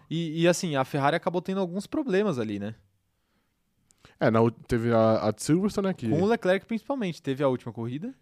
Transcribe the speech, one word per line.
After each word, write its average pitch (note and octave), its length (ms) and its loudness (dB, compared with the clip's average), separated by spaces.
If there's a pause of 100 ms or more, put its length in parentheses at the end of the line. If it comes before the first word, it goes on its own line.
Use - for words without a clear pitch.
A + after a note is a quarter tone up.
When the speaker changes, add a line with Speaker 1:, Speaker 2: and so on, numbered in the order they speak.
Speaker 1:
E, E3 340 -4
e, E3+ 40 6
assim, E3+ 280 2
a C3 80 2
Ferrari D3 320 0
acabou F3 260 -2
tendo F#3+ 180 -4
alguns F#3 280 -4
problemas G3+ 520 0
ali, G#2+ 200 -4
né? G#2 160 -8 (1400)
Speaker 2:
É, C#3 100 2
na A2+ 120 4
u-, A#2 100 4
teve A#2 420 -2
a, A2 340 4
a A2 40 2
de - 100 -8
Silverstone, G3 460 0
né, F#3+ 60 -2
que A#2+ 160 -6
Speaker 1:
Com D3+ 120 2
o G3 60 2
Leclerc, G3 380 0
principalmente. A3+ 560 -6
Teve C#3 220 -4
a C#3 40 4
última B2+ 260 -2
corrida. D3+ 480 -8